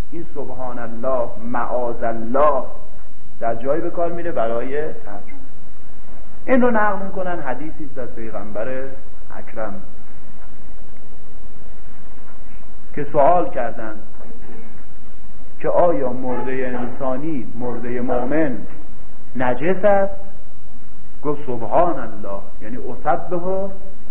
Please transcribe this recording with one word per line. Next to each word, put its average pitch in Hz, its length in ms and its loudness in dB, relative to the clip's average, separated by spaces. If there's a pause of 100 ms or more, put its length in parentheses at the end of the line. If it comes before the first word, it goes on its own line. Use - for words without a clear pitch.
(100)
این 170 120 0
"سبحان 127 560 0
الله، 117 500 0 (160)
معاذ 120 580 0
الله" 117 600 0 (760)
در 113 140 0
جایی 139 280 0
به 170 80 0
کار 170 220 -2
میره 170 200 -2
برای 131 600 0
تعجب. - 440 0 (1120)
این 247 160 2
رو 240 80 2
نقل 208 360 0
می‌کنن، 180 340 0
حدیثی 147 440 0
است 135 140 0
از 117 160 0
پیغمبر 113 760 0 (480)
اکرم 104 380 0 (3250)
که 147 100 0
سوال 151 460 2
کردند 113 500 0 (1600)
که 151 80 0
"آیا 143 440 2
مرده 127 640 0
انسانی، 131 760 0
مرده 120 460 0
مؤمن 127 580 0 (760)
نجس 131 480 0
است؟" 196 400 0 (1000)
گفت 147 220 0
"سبحان 127 520 0
الله"، 104 420 0 (220)
یعنی 110 140 -2 (160)
"اسبح 175 760 0 (420)